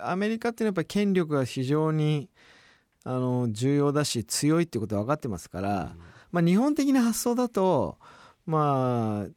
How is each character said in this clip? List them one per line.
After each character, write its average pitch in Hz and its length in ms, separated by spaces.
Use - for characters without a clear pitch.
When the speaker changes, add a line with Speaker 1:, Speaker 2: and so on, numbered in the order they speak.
Speaker 1:
ア 180 40
メ 202 140
リ 226 80
カ 233 120
っ 226 40
て 226 100
い 214 40
う - 20
の - 0
は - 0
や - 20
っ - 40
ぱ 170 80
り - 40
権 202 260
力 160 200
が 135 120
非 127 200
常 156 260
に、 151 380
あ 127 100
の、 127 380
重 131 240
要 143 160
だ 143 140
し、 110 180
強 156 380
い 165 40
っ - 20
て - 100
こ 104 80
と 104 100
は 101 60
分 107 60
か 143 80
っ - 40
て 135 80
ま 95 120
す - 100
か 92 120
ら、 98 220
Speaker 2:
う - 20
ん。 - 20
Speaker 1:
ま 175 100
あ、 - 20
日 175 140
本 294 180
的 277 180
な 262 80
発 226 200
想 240 120
だ 247 160
と、 170 480
ま 127 840
あ、 - 100